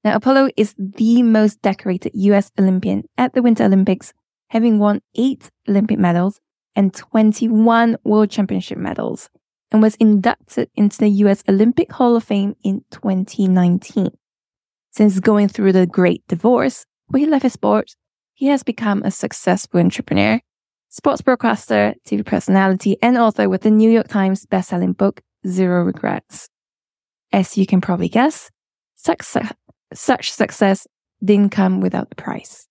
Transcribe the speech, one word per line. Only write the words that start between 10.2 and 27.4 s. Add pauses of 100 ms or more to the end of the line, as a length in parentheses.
into
the
U
S
Olympic
Hall
of
Fame
in
twenty
nineteen. (800)
Since
going
through
the
Great
Divorce, (220)
where
he
left
his
sport, (360)
he
has
become
a
successful
entrepreneur, (520)
sports
broadcaster, (100)
T
V
personality,
and
author
with
the
New
York
Times
bestselling
book, (240)
Zero
Regrets. (840)
As